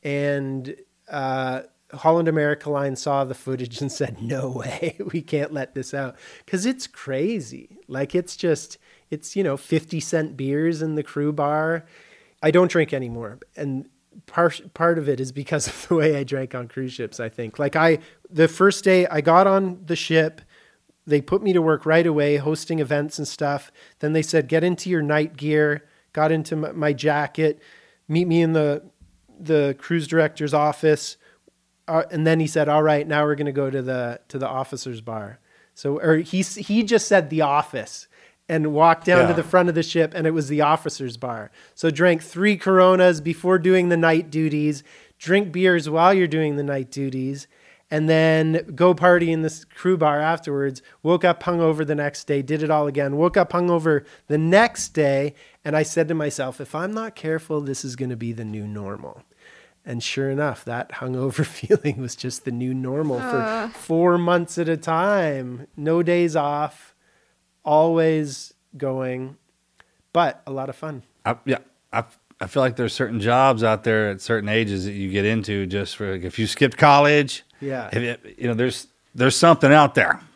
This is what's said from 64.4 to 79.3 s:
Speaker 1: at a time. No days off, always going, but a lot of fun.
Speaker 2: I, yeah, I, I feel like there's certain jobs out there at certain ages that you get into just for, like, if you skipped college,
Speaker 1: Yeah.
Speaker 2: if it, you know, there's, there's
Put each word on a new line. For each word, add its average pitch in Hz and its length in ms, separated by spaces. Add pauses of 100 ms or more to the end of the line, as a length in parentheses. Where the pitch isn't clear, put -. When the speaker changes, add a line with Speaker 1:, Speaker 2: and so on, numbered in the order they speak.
Speaker 1:
at 170 120
a 165 80
time. 160 880 (120)
No 160 260
days 175 320
off, 147 580 (720)
always 156 920 (240)
going, 131 600 (760)
but 170 320
a 143 60
lot 135 180
of 131 60
fun. 147 280 (220)
Speaker 2:
I, 117 100 (100)
yeah, 131 140 (320)
I, 113 120 (360)
I 92 80
feel 139 140
like 120 140
there's 120 180
certain 117 260
jobs 120 440
out 110 200
there 110 260
at 98 120
certain 107 280
ages 104 360
that 101 80
you 98 160
get 98 160
into 104 400
just 95 300
for, 98 180
like, 90 100
if 90 160
you 110 80
skipped 131 300
college, 147 640 (160)
Speaker 1:
Yeah. 131 320
Speaker 2:
if - 60
it, 120 400
you 123 100
know, 120 60
there's, 120 340 (280)
there's 127 200